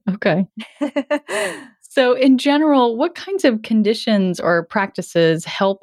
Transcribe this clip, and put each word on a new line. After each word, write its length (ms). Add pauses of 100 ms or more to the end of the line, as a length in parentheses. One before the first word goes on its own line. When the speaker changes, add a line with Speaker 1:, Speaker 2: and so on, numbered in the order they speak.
Speaker 1:
okay. 380 (320)
Speaker 2:
<laughs> 840 (260)
Speaker 1:
So 220
in 240
general, 600
what 180
kinds 280
of 200
conditions 760
or 260
practices 800
help 400